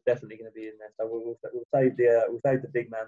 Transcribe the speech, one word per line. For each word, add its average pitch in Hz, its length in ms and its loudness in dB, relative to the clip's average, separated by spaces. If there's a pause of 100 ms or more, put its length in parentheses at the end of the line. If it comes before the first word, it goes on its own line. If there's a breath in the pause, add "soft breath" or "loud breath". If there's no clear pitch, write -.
definitely 117 320 0
gonna 113 140 -16
be 110 160 -12
in 107 120 -12
there. 107 200 -16
So 113 80 -2
we'll, 113 180 -6
we'll, 117 140 -8 (140)
we'll 120 100 -6 (100)
save 131 240 4
the, 120 120 4
uh, 117 200 6
we'll 117 160 -6
save 135 160 2
the - 80 -10
big 117 220 -4
man 110 160 -8